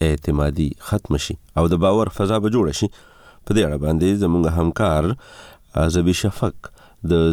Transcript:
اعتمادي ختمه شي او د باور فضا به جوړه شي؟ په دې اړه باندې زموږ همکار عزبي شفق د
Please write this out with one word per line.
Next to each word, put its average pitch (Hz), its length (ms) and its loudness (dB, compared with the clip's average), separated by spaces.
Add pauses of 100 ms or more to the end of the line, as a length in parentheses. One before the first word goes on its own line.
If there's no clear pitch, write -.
اعتمادي 73 580 0 (220)
ختمه 76 380 -2
شي 78 100 -8 (240)
او 82 40 4 (100)
د 85 100 0
باور 101 320 2
فضا 104 300 0
به 107 100 -2
جوړه 85 240 0
شي؟ 104 80 0 (580)
په 104 80 0
دې 107 140 4
اړه 73 160 -4
باندې 80 240 2 (160)
زموږ 85 200 2 (140)
همکار 82 460 0 (800)
عزبي 85 380 2
شفق - 500 -4 (400)
د 82 200 4